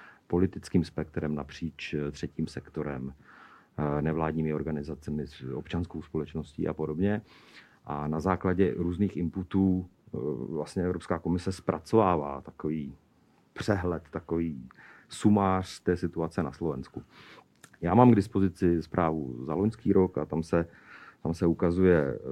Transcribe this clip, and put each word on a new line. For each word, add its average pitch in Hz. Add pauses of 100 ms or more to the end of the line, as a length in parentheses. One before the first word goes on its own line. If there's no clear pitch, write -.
(280)
politickým 90
spektrem, 76
napříč, -
e, 73
třetím -
sektorem, 69 (640)
e, 73
nevládními 78
organizacemi, 73
s 64
občanskou 78
společností 78
a 78
podobně. 90 (640)
A 73
na 78
základě 90
různých 87
inputů, 92
e, - (360)
vlastně 80
Evropská 87
komise 87
zpracovává 80
takový 76 (600)
přehled, 90
takový 82 (400)
sumář 98
té 90
situace 85
na 69
Slovensku. 71 (800)
Já 85
mám 120
k 110
dispozici 92
zprávu 73
za 78
loňský 98
rok 92
a 76
tam 80
se, 82 (560)
tam 82
se 87
ukazuje, 87
e, 67 (140)